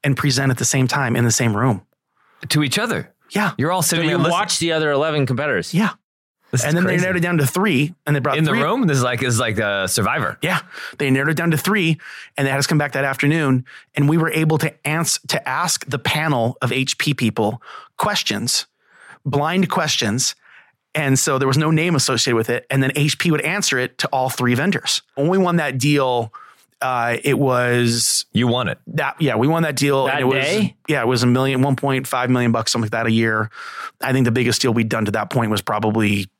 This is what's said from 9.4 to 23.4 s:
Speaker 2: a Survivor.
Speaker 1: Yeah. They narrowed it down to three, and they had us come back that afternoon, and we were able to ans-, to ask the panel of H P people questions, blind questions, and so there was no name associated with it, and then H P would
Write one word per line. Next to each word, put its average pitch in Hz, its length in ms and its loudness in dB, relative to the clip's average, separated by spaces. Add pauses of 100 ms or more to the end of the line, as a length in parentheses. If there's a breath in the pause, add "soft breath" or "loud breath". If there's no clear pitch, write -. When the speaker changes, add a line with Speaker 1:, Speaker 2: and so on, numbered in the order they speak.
Speaker 2:
a 101 300 0
Survivor. 113 560 -2
Speaker 1:
Yeah. 175 160 -2 (400 loud breath)
They 143 100 0
narrowed 139 200 2
it 156 80 0
down 170 120 0
to 156 80 2
three, 170 400 0 (400 loud breath)
and 139 80 0
they 135 60 0
had 139 80 0
us 135 80 -2
come 160 100 2
back 147 140 0
that 139 140 -2
afternoon, 139 600 2 (300 loud breath)
and 143 120 2
we 160 100 4
were 160 140 2
able 160 280 2
to 151 120 -2 (160)
ans-, 156 320 -2 (100)
to - 200 -4
ask 160 380 -2
the 131 120 -4
panel 135 600 0
of 123 100 -2
H 131 280 -2
P 147 160 -2
people 113 460 -2 (360 loud breath)
questions, - 680 -2 (600 loud breath)
blind 151 440 0
questions, 127 640 -2 (640 loud breath)
and 135 240 2
so 139 180 0
there 135 100 0
was 131 100 2
no 156 120 2
name 165 240 2
associated 127 440 0
with 113 120 0
it, 120 220 -2
and 135 100 2
then 131 140 0
H 147 240 0
P 175 100 0
would 151 120 2